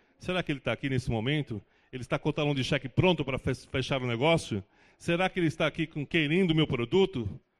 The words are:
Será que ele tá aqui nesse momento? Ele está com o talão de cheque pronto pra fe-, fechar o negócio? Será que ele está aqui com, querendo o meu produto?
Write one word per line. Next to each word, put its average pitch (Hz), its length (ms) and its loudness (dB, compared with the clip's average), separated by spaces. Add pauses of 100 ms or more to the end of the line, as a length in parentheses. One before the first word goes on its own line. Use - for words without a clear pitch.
(160)
Será 180 280 -4
que 160 80 -4
ele 135 80 -4
tá 127 100 -4
aqui 117 180 -4
nesse 131 220 -2
momento? 120 500 -2 (320)
Ele 127 100 -10
está - 180 -4
com - 80 -2
o 151 40 2
talão 147 220 0
de 131 80 0
cheque 127 260 -2
pronto 165 360 4
pra 131 120 -4
fe-, - 300 -4
fechar 135 340 -4
o 123 60 -2
negócio? 123 560 2 (340)
Será 175 320 0
que 185 120 -4
ele 165 80 4
está 160 180 0
aqui 151 220 -4
com, 147 180 -6
querendo 165 460 2
o - 20 2
meu 156 140 4
produto? 131 600 0 (320)